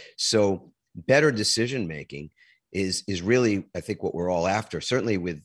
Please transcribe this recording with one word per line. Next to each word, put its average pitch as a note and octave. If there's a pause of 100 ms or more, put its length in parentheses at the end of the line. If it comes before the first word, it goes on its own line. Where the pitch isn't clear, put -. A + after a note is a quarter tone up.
(160)
So G2+ (220)
better C#3
decision-making G#2 (420)
is, F#2+
is F2+
really, A2 (100)
I F2
think, F#2+
what -
we're F2
all F2
after, G2+
certainly A#2
with, E2+